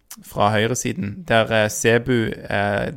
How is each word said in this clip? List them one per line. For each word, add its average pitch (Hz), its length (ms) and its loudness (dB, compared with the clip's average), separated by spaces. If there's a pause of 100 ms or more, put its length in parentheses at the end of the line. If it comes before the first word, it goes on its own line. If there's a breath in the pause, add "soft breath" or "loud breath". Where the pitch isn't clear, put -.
(240)
fra - 260 0
høyresiden, 113 760 -2
der, 110 260 2
eh, 107 160 2
Sebu, 117 640 2
eh, 101 640 -2